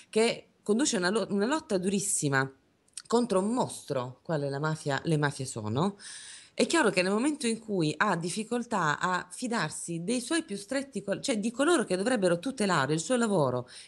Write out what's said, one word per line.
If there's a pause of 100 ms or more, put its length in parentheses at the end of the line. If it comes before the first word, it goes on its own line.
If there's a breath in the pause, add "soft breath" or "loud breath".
che (160)
conduce
una
lo-,
una
lotta
durissima (560)
contro
un
mostro,
quale
la
mafia,
le
mafie
sono, (560 loud breath)
È
chiaro
che
nel
momento
in
cui
ha
difficoltà
a
fidarsi
dei
suoi
più
stretti
col-,
cioè
di
coloro
che
dovrebbero
tutelare
il
suo
lavoro (200 loud breath)